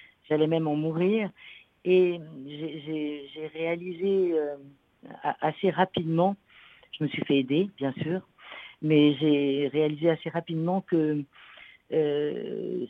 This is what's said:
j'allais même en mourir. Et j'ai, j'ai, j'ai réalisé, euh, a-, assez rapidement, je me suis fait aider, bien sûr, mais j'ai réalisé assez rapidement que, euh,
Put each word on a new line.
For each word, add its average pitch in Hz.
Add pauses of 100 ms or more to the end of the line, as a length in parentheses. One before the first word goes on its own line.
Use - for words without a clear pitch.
(280)
j'allais 151
même 160
en 151
mourir. 180 (560)
Et 180 (280)
j'ai, 151
j'ai, 147
j'ai 156
réalisé, 170
euh, 147 (680)
a-, 147
assez 170
rapidement, 175 (640)
je 156
me 143
suis -
fait 143
aider, 143
bien 135
sûr, 180 (540)
mais 147
j'ai 143
réalisé 151
assez 160
rapidement 165
que, 151 (680)
euh, 147